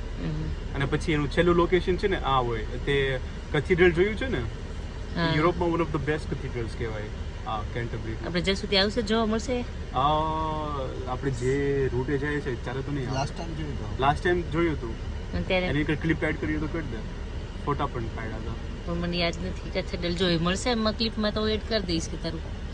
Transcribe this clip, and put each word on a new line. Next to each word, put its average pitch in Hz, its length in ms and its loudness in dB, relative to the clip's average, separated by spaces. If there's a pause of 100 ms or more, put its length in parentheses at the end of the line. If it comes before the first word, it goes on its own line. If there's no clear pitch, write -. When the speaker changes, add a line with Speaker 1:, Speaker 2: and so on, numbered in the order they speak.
(160)
Speaker 1:
હમ. 156 580 -2
Speaker 2:
અને 139 100 0
પછી 147 280 2
એનું 147 180 2
છેલ્લું 175 240 6
લોકેશન 175 420 4
છે 202 120 0
ને, 185 80 0
આ 135 240 4
હોય, 117 240 0
તે 135 560 0 (320)
કેથીડ્રલ 180 400 6
જોયું 196 240 4
છે 262 120 -2
ને? 196 100 0
Speaker 1:
હા. - 960 -2
Speaker 2:
યુરોપમાં 170 340 4
one 165 100 2
of 165 80 2
the 156 120 0
best 151 240 0
cathedrals 120 560 -4
કહેવાય, 110 240 -4 (440)
આ 110 160 -2
કેન્ટરબરી. 113 540 -4 (100)
Speaker 1:
આપણે 170 140 0
જ્યાં 190 160 2
સુધી 196 200 0
આવશે 208 260 2
જોવા 220 240 2
મળશે? 233 380 0 (280)
Speaker 2:
અ, 127 80 0 (1080)
આપણે 131 220 -2
જે 135 640 2
રૂટે 127 260 0
જઈએ 147 220 0
છે, 127 240 -4
ત્યારે 127 180 -4
તો 143 100 -4
નહીં 139 140 -2
આવે. 113 80 -2
Speaker 3:
લાસ્ટ - 220 -2
ટાઇમ 165 180 -4
જોયું 151 180 -4
હતું. - 260 -4
Speaker 2:
લાસ્ટ 143 240 4
ટાઇમ 180 200 4
જોયું 160 300 2
હતું. 127 200 -2 (400)
Speaker 1:
અને 175 100 0
ત્યારે? 185 240 2
Speaker 2:
એની 147 180 2
કોઈ 151 120 2
ક્લિપ 160 280 0
એડ 156 160 0
કરી 156 160 0
હોય 151 120 0
તો 143 40 -6
કરી 165 140 -2
દે. 139 100 -6 (680)
ફોટા 143 220 0
પણ 120 200 -2
પાડ્યા 113 300 -4
હતા. 110 160 -4 (340)
Speaker 1:
પણ 170 80 -2
મને 175 220 0
યાદ 170 180 2 (100)
નથી. 175 260 -4
કેથીડ્રલ 175 440 -2
જોઈ 175 240 4
મળશે 180 320 0
એમાં 220 220 2
ક્લિપમાં, 214 400 0
તો 214 160 0
એડ 214 200 0
કરી 220 140 2
દઈશ 170 260 -2
કે 170 80 -6
તારું 165 240 -4 (340)